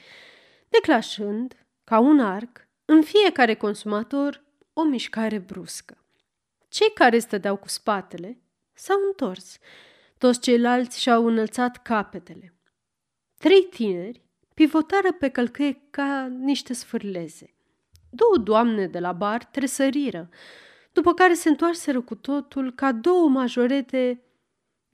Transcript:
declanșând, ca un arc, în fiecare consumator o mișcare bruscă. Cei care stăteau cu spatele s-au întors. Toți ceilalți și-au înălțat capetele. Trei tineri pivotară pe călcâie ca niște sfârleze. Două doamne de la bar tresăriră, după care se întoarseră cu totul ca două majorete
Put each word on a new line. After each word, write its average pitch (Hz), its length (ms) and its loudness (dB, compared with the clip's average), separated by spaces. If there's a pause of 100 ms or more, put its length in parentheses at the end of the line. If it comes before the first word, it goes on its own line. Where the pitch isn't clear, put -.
(680)
declanșând, 226 1000 -2 (180)
ca 226 140 2
un 277 220 6
arc, 214 480 -6 (160)
în 311 180 6
fiecare 302 520 2
consumator 226 920 -6 (280)
o 311 120 -4
mișcare 220 540 -4
bruscă. - 560 -14 (720)
Cei 427 260 0
care 240 240 4
stăteau 202 380 -4
cu 196 120 -18
spatele 185 720 -8 (300)
s-au - 340 -4
întors. 262 520 -8 (600)
Toți 247 220 2
ceilalți 247 600 0
și-au 233 260 2
înălțat 226 560 -2
capetele. 185 720 -8 (840)
Trei 381 240 6
tineri 214 640 -8 (300)
pivotară 320 580 2
pe 330 160 -4
călcâie 262 640 -4
ca 277 360 -6
niște 254 460 -4
sfârleze. 202 800 -10 (560)
Două 427 260 4
doamne 214 500 0
de 165 120 -10
la 175 140 -4
bar 208 320 -4
tresăriră, 269 840 -4 (640)
după 339 220 2
care 359 200 4
se 330 140 -2
întoarseră 311 520 0
cu 233 140 -12
totul 277 580 -6
ca 269 200 -2
două 339 360 2
majorete 254 960 -2 (680)